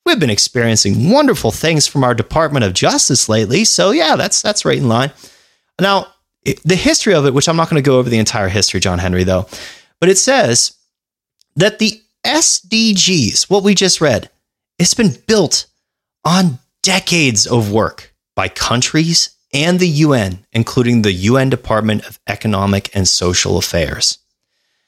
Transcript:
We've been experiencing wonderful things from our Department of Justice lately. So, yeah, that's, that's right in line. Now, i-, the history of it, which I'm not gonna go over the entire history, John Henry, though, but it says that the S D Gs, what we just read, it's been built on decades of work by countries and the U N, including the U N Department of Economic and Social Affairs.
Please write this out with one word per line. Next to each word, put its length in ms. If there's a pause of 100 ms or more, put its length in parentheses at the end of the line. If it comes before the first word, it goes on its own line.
We've 140
been 120
experiencing 800
wonderful 400
things 340
from 180
our 120
Department 500
of 80
Justice 560
lately. 360
So, 260
yeah, 240
that's, 260
that's 240
right 140
in 80
line. 240 (680)
Now, 280 (400)
i-, 80 (100)
the 100
history 380
of 140
it, 80
which 120
I'm 80
not 140
gonna 140
go 160
over 100
the 80
entire 320
history, 300
John 180
Henry, 260
though, 240 (520)
but 100
it 80
says 580 (800)
that 220
the 240 (220)
S 360
D 340
Gs, 540
what 160
we 120
just 260
read, 300 (480)
it's 160
been 200 (120)
built 400 (580)
on 320 (240)
decades 640
of 260
work 420 (220)
by 120
countries 840 (240)
and 260
the 80
U 260
N, 380
including 520
the 80
U 260
N 140
Department 560
of 180
Economic 720
and 120
Social 520
Affairs. 580 (720)